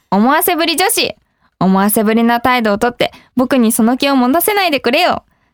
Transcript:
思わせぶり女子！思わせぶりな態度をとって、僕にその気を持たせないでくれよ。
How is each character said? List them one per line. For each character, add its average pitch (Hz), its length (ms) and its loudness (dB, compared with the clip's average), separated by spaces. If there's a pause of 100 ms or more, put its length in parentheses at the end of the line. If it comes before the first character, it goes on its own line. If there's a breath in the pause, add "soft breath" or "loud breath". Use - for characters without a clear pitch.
思 214 200 2
わ 320 120 0
せ 359 140 0
ぶ 330 100 -2
り 320 100 -2
女 370 140 0
子！ 349 240 -4 (460)
思 190 180 2
わ 196 100 2
せ 214 160 0
ぶ 220 100 0
り 233 100 2
な 233 160 0
態 247 220 0
度 214 100 0
を 202 60 -2
と 240 100 0
っ 240 80 -8
て、 - 160 -2 (240 loud breath)
僕 262 220 0
に 226 140 2
そ 233 100 0
の 240 140 2
気 277 140 -2
を 277 60 0
持 247 160 2
た 339 80 0
せ 427 140 -2
な 392 120 0
い 330 40 -2
で 269 100 -2
く 240 100 -2
れ 311 120 0
よ。 - 220 -2 (300)